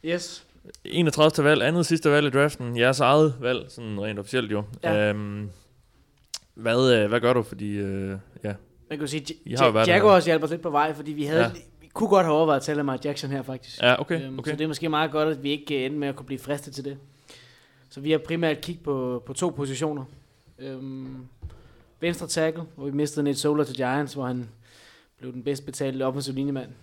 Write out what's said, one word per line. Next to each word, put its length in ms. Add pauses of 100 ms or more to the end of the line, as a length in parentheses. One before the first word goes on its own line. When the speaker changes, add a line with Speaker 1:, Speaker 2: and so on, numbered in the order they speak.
Speaker 1:
Yes. 420 (380)
Speaker 2:
Enogtredivte 600
valg, 180
andet 240
sidste 240
valg 160
i 40
draften. 460
Jeres 240
eget 400
valg, 280
sådan 340
rent 160
officielt 340
jo. 100 (200)
Speaker 1:
Ja. 260
Speaker 2:
Øhm, 420 (1040)
hvad, 380 (100)
øh, 60
hvad 120
gør 120
du? 100
Fordi... 340
Øh, 420 (260)
ja. 100 (340)
Speaker 1:
Man 100
kan 20
jo 60
sige, 280 (100)
Speaker 2:
I 60
Speaker 1:
Ja-, 80
Speaker 2:
har 80
jo 60
været 140
der. 80
Speaker 1:
Jaguars 300
hjalp 180
os 80
lidt 120
på 80
vej, 240
fordi 180
vi 120
havde 180
Speaker 2:
Ja. 80 (300)
Speaker 1:
vi 140
kunne 140
godt 180
have 100
overvejet 240
at 40
tage 120
Lamar 280
Jackson 260
her, 120
faktisk. 400
Speaker 2:
Ja, 180
okay, 260
Speaker 1:
Øhm, 120
Speaker 2:
okay. 120
Speaker 1:
så 60
det 80
er 40
måske 200
meget 220
godt, 180
at 140
vi 80
ikke, 280
øh, 80
endte 120
med 100
at 80
kunne 100
blive 120
fristet 360
til 100
det. 140 (920)
Så 100
vi 100
har 80
primært 420
kigget 240
på, 420
på 60
to 160
positioner. 560 (540)
Øhm, 580 (840)
venstre 260
tackle, 360 (120)
hvor 100
vi 60
mistede 340
Nate 140
Solder 260
til 120
Giants, 380
hvor 120
han 220 (680)
blev 140
den 100
bedst 240
betalte 400
offensive 300
linjemand 340 (120)